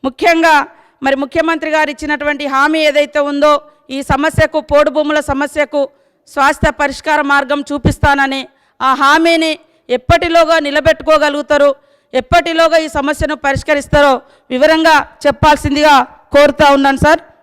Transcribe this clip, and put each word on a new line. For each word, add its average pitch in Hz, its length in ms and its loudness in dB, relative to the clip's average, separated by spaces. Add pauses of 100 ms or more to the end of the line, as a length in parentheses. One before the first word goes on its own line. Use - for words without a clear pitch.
ముఖ్యంగా 330 480 0 (500)
మరి 269 180 0
ముఖ్యమంత్రి 320 540 -4
గారు 302 180 -2
ఇచ్చినటువంటి 294 500 -6 (100)
హామీ 302 340 0
ఏదైతే 294 320 -2 (100)
ఉందో, 285 220 2 (420)
ఈ 277 40 -6 (140)
సమస్యకు, 302 480 -2 (100)
పోడు 294 260 2
భూముల 302 240 -2 (120)
సమస్యకు 285 480 -4 (520)
శాశ్వత 294 360 0 (100)
పరిష్కార 294 400 -2 (100)
మార్గం 285 380 0
చూపిస్తానని, 277 720 -2 (480)
ఆ - 20 2 (120)
హామీని 320 500 2 (460)
ఎప్పటిలోగా 330 580 0 (100)
నిలబెట్టుకోగలుగుతారో, 294 1040 0 (440)
ఎప్పటిలోగా 330 720 0
ఈ - 20 -8 (100)
సమస్యను 294 380 -4 (100)
పరిష్కరిస్తారో 285 680 0 (420)
వివరంగా 320 420 2 (280)
చెప్పాల్సిందిగా 294 720 2 (400)
కోరుతా 294 320 4 (100)
ఉన్నాను 277 280 0
సార్. 311 160 2 (220)